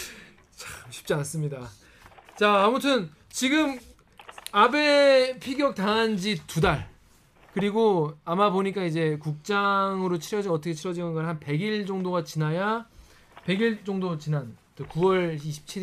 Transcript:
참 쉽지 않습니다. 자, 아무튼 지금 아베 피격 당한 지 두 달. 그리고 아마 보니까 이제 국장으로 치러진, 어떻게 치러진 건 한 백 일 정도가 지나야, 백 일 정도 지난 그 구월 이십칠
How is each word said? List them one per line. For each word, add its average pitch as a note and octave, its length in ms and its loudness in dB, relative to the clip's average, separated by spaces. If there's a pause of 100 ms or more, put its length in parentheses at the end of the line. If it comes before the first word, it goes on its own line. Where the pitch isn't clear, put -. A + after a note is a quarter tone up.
(520)
참 - 380 -16
쉽지 - 240 -8
않습니다. C#3+ 540 -6 (680)
자, G#3 280 4
아무튼 A#3+ 460 2 (180)
지금 C#4 500 0 (720)
아베 C4+ 840 6
피격 C4+ 360 -2
당한 G#3+ 420 0
지 F#3+ 200 -2 (100)
두 - 140 -2
달. D3+ 300 0 (640)
그리고 G3+ 600 2 (100)
아마 F#3+ 260 2
보니까 F#3+ 340 0
이제 D#3 340 0
국장으로 F#3+ 1000 0
치러진, G3+ 320 -4
어떻게 E3 220 -2
치러진 E3+ 400 -6
건 D#3+ 140 -4
한 E3 120 -4
백 D3 220 -4
일 G#3+ 260 -2
정도가 F3+ 380 -2
지나야, F3+ 640 -2 (560)
백 G3 160 -2
일 A3+ 240 0
정도 F#3 340 -4
지난 C#3+ 380 -4 (200)
그 C#3 100 -10
구월 F3+ 480 2
이십칠 D3+ 480 -10